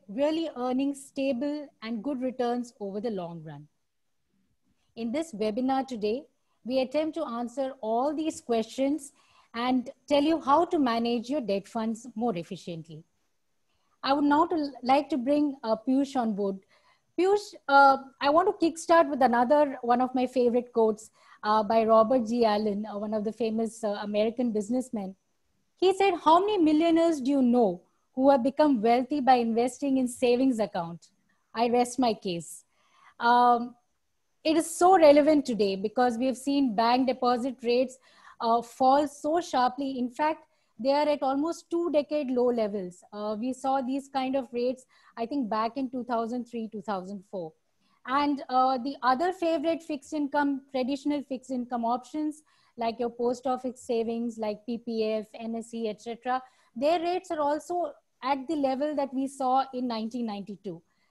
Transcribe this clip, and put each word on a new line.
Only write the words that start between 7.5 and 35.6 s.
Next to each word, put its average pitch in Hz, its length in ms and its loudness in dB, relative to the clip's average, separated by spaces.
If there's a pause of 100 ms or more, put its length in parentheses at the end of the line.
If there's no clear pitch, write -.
all 233 340 -2
these 311 260 -6
questions 269 680 -2 (420)
and 247 360 -2 (180)
tell 294 160 4
you 311 180 2
how 294 240 4
to 349 140 0
manage 233 500 0
your 294 120 -2
debt 196 260 -2
funds 226 480 -6
more 226 200 -2
efficiently. 165 680 -12 (1000)
I 269 100 2
would 294 120 2
now 294 220 4
to, 311 240 -2 (120)
like 277 260 2
to 320 80 0
bring, 285 460 0
uh, 220 120 0 (120)
Piyush 269 320 0
on 226 140 0
board. 196 240 -2 (600)
Piyush, 392 360 0 (140)
uh, 277 300 8 (240)
I 277 80 2
want 339 180 4
to 392 180 0
kickstart 330 440 4
with 285 120 -2
another 262 600 4
one 240 200 2
of 254 140 -2
my 254 120 0
favorite 240 460 0
quotes, 220 360 0 (340)
uh, 214 200 2
by 226 200 2
Robert 220 440 4
G. 233 180 2
Allen, 208 400 0
uh, 208 120 -10
one 208 160 -6
of 214 100 -2
the 214 80 -4
famous, 220 520 -4
uh, 202 180 -2
American 220 500 -2
businessmen. 214 640 -4 (600)
He 370 180 4
said, 381 300 2
"How 320 160 6
many 415 180 0
millionaires 330 640 4
do 247 80 -2
you 285 140 2
know 233 380 2 (340)
who 262 160 6
have 277 100 4
become 269 400 2
wealthy 247 400 2
by 254 140 6
investing 247 600 0
in 254 100 2
savings 247 520 2
account? 175 520 -6 (420)
I 233 160 0
rest 247 300 2
my 240 160 2
case." - 500 -8 (540)
Um, 240 560 4 (680)
it 311 140 2
is 320 180 -2
so 381 220 6
relevant 294 480 6
today 202 300 -2